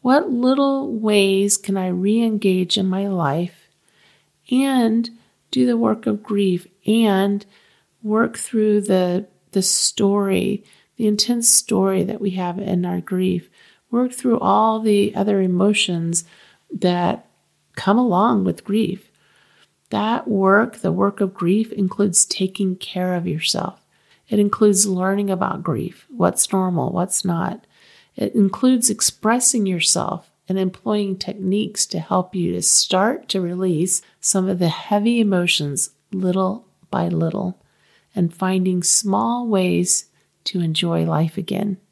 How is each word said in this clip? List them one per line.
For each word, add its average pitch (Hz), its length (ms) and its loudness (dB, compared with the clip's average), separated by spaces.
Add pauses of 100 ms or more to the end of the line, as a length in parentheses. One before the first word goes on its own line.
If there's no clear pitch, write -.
What 285 280 2
little 269 640 0
ways 202 640 2
can 196 200 -4
I 185 100 -2
re-engage 196 880 0
in 190 100 0
my 196 200 -2
life 175 600 -2 (840)
and 247 580 2 (400)
do 254 160 2
the 240 120 2
work 220 280 0
of 214 180 -2
grief 196 440 0 (180)
and 202 600 2 (560)
work 226 360 0
through 214 440 0
the, 185 460 0 (240)
the 190 100 0
story, 196 1000 0 (340)
the 220 100 0
intense 226 420 0
story 190 540 2
that - 180 -4
we 190 100 -2
have 185 280 -6
in 190 260 -2
our 180 160 -4
grief, 185 480 -4 (400)
work 247 240 0
through 247 260 0
all 220 400 2
the 208 360 2
other 202 260 0
emotions 180 840 0 (480)
that 175 540 -2 (500)
come 208 220 2
along 214 480 2
with 175 180 -2
grief." 202 460 -2 (800)
That 220 380 -2
work, 196 500 2
the 175 140 -2
work 196 300 0
of 190 140 -2
grief, 196 360 0
includes 196 540 0
taking 190 500 -4
care 180 380 -4
of 175 140 -2
yourself. 165 520 -4 (480)
It 208 120 0
includes 208 480 4
learning 196 420 -2
about 180 320 -2
grief, 170 480 -6
what's 180 420 0
normal, 180 400 0
what's 180 320 -4
not. - 440 -4 (480)
It 208 180 -4
includes 233 560 2
expressing 226 760 0
yourself - 640 -2 (180)
and 185 80 0
employing 196 600 -2
techniques 202 720 -4
to 170 120 -6
help 185 340 -2
you 175 200 -2
to 180 100 -4
start - 640 0
to 190 120 -2
release 180 600 -2 (180)
some 185 280 0
of 190 100 -2
the 175 120 2
heavy 208 500 0
emotions 175 720 0 (200)
little 190 560 -2 (220)
by 170 180 -2
little 165 540 -2 (540)
and 170 180 0
finding 185 480 0
small 226 640 0
ways 180 580 0 (400)
to - 140 -4
enjoy 165 460 0
life 160 320 0
again. 196 400 -4 (140)